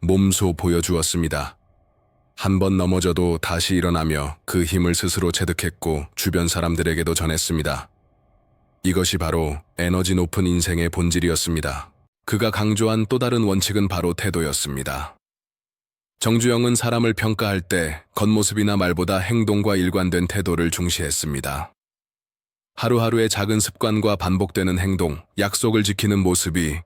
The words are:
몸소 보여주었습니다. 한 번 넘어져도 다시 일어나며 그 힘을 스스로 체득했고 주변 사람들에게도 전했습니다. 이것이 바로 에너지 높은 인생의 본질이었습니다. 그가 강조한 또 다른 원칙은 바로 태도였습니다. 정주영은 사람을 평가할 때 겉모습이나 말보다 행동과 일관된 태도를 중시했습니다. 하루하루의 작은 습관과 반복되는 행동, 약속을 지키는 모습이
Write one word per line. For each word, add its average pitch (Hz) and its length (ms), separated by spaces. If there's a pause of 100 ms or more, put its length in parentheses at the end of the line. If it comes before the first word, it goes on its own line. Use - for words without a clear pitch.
몸소 95 540
보여주었습니다. 85 1000 (800)
한 98 220
번 95 180
넘어져도 90 600
다시 85 360
일어나며 80 680
그 90 200
힘을 87 300
스스로 90 380
체득했고 82 800
주변 87 340
사람들에게도 82 640
전했습니다. 78 760 (960)
이것이 90 340
바로 80 400 (180)
에너지 90 380
높은 90 320
인생의 87 440
본질이었습니다. 82 1000 (340)
그가 110 240
강조한 107 580
또 127 100
다른 120 260
원칙은 98 440
바로 87 260
태도였습니다. 71 1000 (1040)
정주영은 117 540
사람을 117 400
평가할 104 460
때 82 420 (140)
겉모습이나 104 600
말보다 90 420
행동과 104 580
일관된 90 500
태도를 85 440
중시했습니다. 73 1000 (1040)
하루하루의 113 520
작은 104 300
습관과 107 560
반복되는 92 640
행동, 90 400 (180)
약속을 107 460
지키는 101 380
모습이 87 640